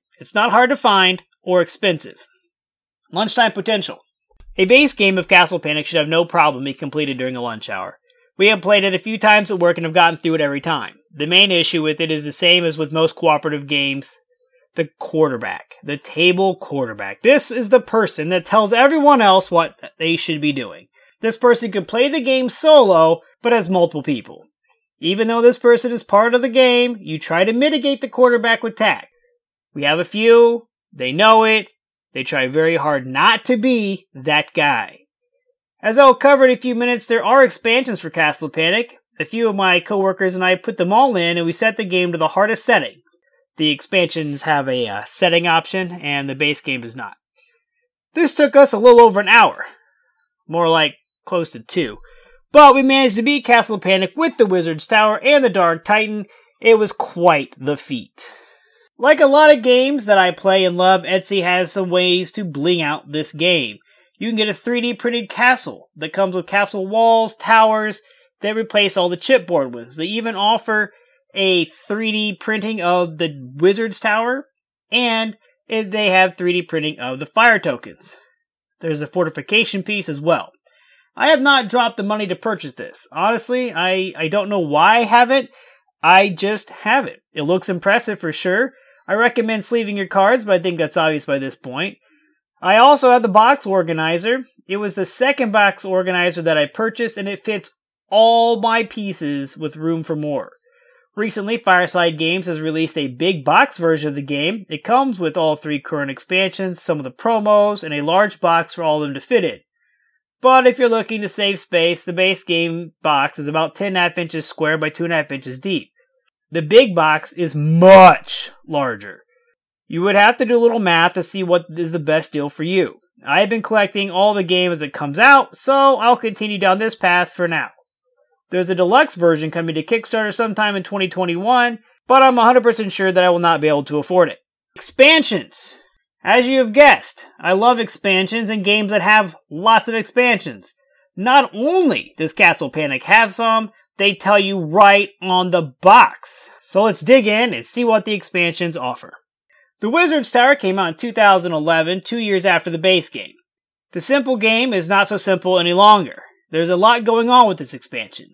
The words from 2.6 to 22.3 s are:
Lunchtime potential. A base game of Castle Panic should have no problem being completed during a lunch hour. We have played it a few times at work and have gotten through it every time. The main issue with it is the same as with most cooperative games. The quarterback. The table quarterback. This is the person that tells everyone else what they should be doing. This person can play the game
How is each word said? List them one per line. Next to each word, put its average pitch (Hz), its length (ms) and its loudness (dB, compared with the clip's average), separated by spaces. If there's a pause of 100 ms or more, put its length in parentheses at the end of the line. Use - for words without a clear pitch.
Lunchtime 220 400 -2
potential. 208 480 -6 (560)
A 190 80 0
base 262 300 4
game 190 240 0
of 175 100 -4
Castle 180 320 2
Panic 151 260 -6
should 165 120 -4
have 151 100 0
no 165 160 2
problem 151 400 0
being 139 140 -8
completed 139 400 -6
during 127 180 -8
a 123 60 -10
lunch 113 280 -10
hour. 92 300 -10 (380)
We 196 100 4
have 208 140 2
played 196 240 0
it 190 80 -2
a 180 60 -4
few 220 180 -10
times 214 340 2
at 190 80 -4
work 170 180 2
and 170 60 -8
have 160 100 -6
gotten 170 240 2
through 160 180 -4
it 156 60 -2
every 143 200 -4
time. 147 340 -6 (180)
The 147 140 -6
main 190 240 4
issue 170 320 -2
with 156 160 -4
it 160 120 -4
is 151 120 -4
the 147 80 -8
same 175 320 2
as 160 140 -4
with 151 160 -6
most 160 240 0
cooperative 151 500 -2
games. 139 480 -6 (600)
The 160 140 -6 (100)
quarterback. 123 840 -4
The 143 140 -10
table 180 580 0
quarterback. 107 680 -10
This 262 280 4
is 233 160 -6
the 240 140 2
person 175 480 -4
that 180 160 -2
tells 208 260 2
everyone 277 500 4
else 190 300 4
what 165 480 -2
they 165 160 -2
should 160 240 -6
be 147 140 -2
doing. 101 340 -12 (320)
This 220 160 -4
person 233 380 0
can 196 100 -4
play 247 240 -2
the 285 140 -4
game 262 260 -2